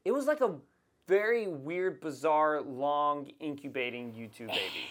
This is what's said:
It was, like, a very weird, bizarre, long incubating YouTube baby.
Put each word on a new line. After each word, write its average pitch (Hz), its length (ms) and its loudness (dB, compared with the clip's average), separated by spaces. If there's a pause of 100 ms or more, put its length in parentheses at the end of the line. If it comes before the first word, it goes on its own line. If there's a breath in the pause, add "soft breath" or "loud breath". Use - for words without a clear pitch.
It 185 80 0
was, 269 140 0
like, 294 160 2
a 202 140 2 (520)
very 214 400 4
weird, 170 540 -4
bizarre, 151 600 2
long 143 800 0
incubating 123 760 -4
YouTube 113 340 -12
baby. 98 440 -4